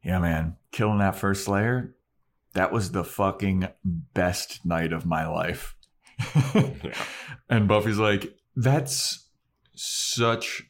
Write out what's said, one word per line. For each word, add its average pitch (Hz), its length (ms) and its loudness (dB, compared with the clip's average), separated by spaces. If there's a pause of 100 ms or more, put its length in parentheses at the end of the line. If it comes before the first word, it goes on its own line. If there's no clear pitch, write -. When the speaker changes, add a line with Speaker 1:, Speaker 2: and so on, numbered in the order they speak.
Speaker 1:
"Yeah, 90 160 0
man, 82 380 0 (140)
killing 107 280 2
that 95 160 2
first 98 300 -2
Slayer, 113 500 0 (580)
that 92 180 2
was 98 200 0
the 90 120 -2
fucking 95 640 0 (160)
best 90 800 -2
night 82 300 0
of 80 120 -4
my 80 220 0
life." 82 480 -4 (420)
<laughs> - 380 0
Speaker 2:
Yeah. 135 380 0 (560)
Speaker 1:
And 107 180 4
Buffy's 104 300 4
like, 104 400 2 (180)
"That's 135 720 0 (460)
such - 960 -2